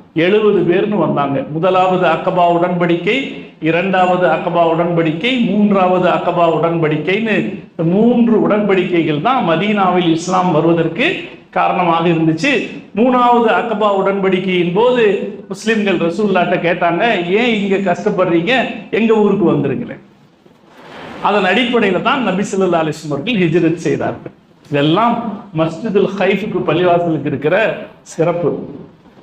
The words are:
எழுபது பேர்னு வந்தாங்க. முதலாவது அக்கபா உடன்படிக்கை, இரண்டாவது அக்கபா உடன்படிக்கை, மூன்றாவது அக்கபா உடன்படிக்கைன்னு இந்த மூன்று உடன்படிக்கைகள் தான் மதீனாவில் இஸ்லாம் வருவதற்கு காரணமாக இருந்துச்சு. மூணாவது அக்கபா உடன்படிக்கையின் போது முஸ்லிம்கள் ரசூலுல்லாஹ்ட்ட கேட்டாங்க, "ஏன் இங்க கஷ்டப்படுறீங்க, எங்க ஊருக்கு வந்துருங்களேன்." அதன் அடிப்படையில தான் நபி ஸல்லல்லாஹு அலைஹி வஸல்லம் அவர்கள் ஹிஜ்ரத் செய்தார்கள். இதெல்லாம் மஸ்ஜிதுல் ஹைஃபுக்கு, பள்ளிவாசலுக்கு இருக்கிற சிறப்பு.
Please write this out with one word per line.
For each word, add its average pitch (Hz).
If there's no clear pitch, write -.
எழுபது 190
பேர்னு 196
வந்தாங்க. 143
முதலாவது 185
அக்கபா 170
உடன்படிக்கை, 175
இரண்டாவது 180
அக்கபா 165
உடன்படிக்கை, 170
மூன்றாவது 185
அக்கபா 170
உடன்படிக்கைன்னு 165
இந்த -
மூன்று 214
உடன்படிக்கைகள் 175
தான் 233
மதீனாவில் 180
இஸ்லாம் 180
வருவதற்கு 165
காரணமாக 175
இருந்துச்சு. 160
மூணாவது 240
அக்கபா 208
உடன்படிக்கையின் 190
போது 226
முஸ்லிம்கள் 196
ரசூலுல்லாஹ்ட்ட 175
கேட்டாங்க, 175
"ஏன் 214
இங்க 190
கஷ்டப்படுறீங்க, 180
எங்க 220
ஊருக்கு 190
வந்துருங்களேன்." 135
அதன் 202
அடிப்படையில 202
தான் 262
நபி 190
ஸல்லல்லாஹு 202
அலைஹி 165
வஸல்லம் 151
அவர்கள் 175
ஹிஜ்ரத் 165
செய்தார்கள். 120
இதெல்லாம் 160
மஸ்ஜிதுல் 185
ஹைஃபுக்கு, 190
பள்ளிவாசலுக்கு 170
இருக்கிற 147
சிறப்பு. 175